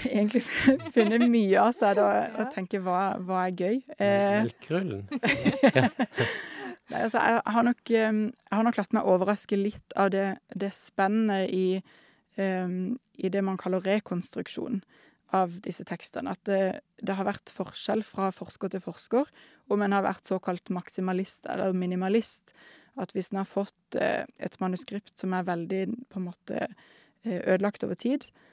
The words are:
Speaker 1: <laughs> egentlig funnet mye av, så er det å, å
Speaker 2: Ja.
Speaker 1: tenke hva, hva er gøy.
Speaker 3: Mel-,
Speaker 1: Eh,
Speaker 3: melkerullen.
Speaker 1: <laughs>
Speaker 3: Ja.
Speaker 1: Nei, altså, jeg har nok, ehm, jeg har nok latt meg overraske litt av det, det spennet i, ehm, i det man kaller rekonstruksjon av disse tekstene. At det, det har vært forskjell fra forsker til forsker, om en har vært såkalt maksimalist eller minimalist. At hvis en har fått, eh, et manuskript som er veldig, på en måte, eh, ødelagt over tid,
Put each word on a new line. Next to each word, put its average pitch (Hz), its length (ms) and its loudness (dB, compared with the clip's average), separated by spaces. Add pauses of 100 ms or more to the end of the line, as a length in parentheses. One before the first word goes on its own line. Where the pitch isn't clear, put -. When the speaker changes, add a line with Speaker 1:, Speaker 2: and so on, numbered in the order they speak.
Speaker 1:
<laughs> 262 120 0
egentlig 214 240 2 (500)
funnet 226 380 4
mye 202 320 6
av, 226 140 6
så 208 140 4
er 202 40 4
det 208 80 4
å, 202 80 6
å 214 340 0
Speaker 2:
Ja. - 60 -4
Speaker 1:
tenke 190 320 -4
hva, 180 180 0 (220)
hva 185 240 -2
er 185 80 -2
gøy. 185 220 0 (100)
Speaker 3:
Mel-, - 120 -14
Speaker 1:
Eh, 202 440 4
Speaker 3:
melkerullen. 123 720 -4
Speaker 1:
<laughs> 269 600 4
Speaker 3:
Ja. 247 140 6 (1000)
Speaker 1:
Nei, - 160 -4
altså, 226 160 0
jeg 233 240 4
har 226 220 2
nok, - 260 0
ehm, 220 280 2 (120)
jeg - 240 -6
har 220 80 4
nok 233 140 2
latt 202 180 -2
meg 208 80 0
overraske 196 560 2
litt - 340 -6
av 196 160 4
det, 196 280 0 (180)
det 196 160 -4
spennet 202 800 0
i, 185 300 0 (560)
ehm, 185 580 -2 (220)
i 190 100 -2
det 196 160 0
man 190 160 -2
kaller 185 240 -2
rekonstruksjon 190 960 -4 (560)
av 175 240 0
disse 180 240 -8
tekstene. - 480 -8
At 185 160 -10
det, 190 320 0 (240)
det 196 100 -2
har 190 140 -2
vært - 240 -6
forskjell 196 500 -4
fra 196 300 -4
forsker - 400 -10
til 190 80 -6
forsker, - 480 -2 (400)
om 202 160 2
en 196 80 2
har 202 100 2
vært 196 220 -2
såkalt 180 480 -4
maksimalist 185 760 -4
eller 185 300 -2
minimalist. 185 800 -2 (420)
At 214 160 -8
hvis 185 200 -4
en 190 100 -2
har 190 40 -4
fått, - 300 -6 (240)
eh, - 240 0 (160)
et - 180 -6
manuskript 185 560 -6
som 185 220 -4
er 185 80 -2
veldig, 180 380 -4 (260)
på - 80 -20
en 185 140 -4
måte, - 320 -8 (640)
eh, 185 200 -4
ødelagt 196 400 0
over 190 100 -4
tid, 262 300 -2 (280)